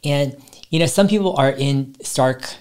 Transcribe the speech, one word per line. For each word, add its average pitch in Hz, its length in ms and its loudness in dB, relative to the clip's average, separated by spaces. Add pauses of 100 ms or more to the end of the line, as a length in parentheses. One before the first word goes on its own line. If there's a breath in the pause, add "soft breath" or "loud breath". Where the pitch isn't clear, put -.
And, 143 340 -2 (340 loud breath)
you 165 80 0
know, 165 80 4
some 196 220 2
people 196 280 0
are 139 140 4
in 139 520 -2
stark 131 460 -2 (120)